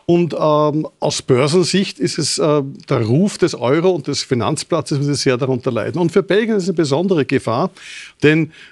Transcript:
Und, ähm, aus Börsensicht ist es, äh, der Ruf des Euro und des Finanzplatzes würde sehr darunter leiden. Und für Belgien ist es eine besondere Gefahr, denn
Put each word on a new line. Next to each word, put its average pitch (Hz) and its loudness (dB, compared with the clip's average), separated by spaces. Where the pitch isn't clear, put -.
Und, 175 2
ähm, 151 0
aus - -2
Börsensicht 156 2
ist - -4
es, - -4
äh, 151 2
der 123 0
Ruf 147 0
des 165 0
Euro 151 2
und 165 -4
des 139 -6
Finanzplatzes 143 -2
würde 143 0
sehr 131 0
darunter 131 -2
leiden. 117 -4
Und 170 0
für 196 2
Belgien 214 0
ist 190 0
es 180 -2
eine 165 -2
besondere 165 0
Gefahr, 131 -2
denn 156 2